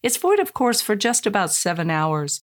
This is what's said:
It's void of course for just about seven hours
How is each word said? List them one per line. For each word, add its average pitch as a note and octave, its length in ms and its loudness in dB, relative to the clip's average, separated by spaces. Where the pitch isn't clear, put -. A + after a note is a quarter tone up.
It's - 140 0
void G4 220 2
of - 160 -2
course A#3+ 260 2
for G#3+ 160 -2
just A#3 300 0
about G3 260 0
seven E3+ 380 -2
hours D#3 520 0